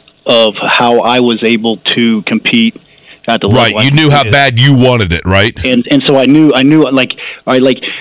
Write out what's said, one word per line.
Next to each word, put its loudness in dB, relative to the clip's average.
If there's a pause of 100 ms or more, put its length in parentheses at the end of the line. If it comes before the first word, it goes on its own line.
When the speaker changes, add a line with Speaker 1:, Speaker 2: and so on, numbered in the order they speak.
(260)
Speaker 1:
of 2
how 0
I 0
was -2
able -2 (180)
to -2
compete -2 (520)
at -2
the -2
Speaker 2:
Right, 2
Speaker 1:
level -4
I 0
Speaker 2:
you 2
knew 2
how 2
Speaker 1:
competed. -2
Speaker 2:
bad 0
you 4
wanted 2
it, -4
right? 0
Speaker 1:
And, -2
and 0
so 2
I 2
knew, 4
I 0
knew, 4
like, 0 (340)
I, 0
like, 0 (220)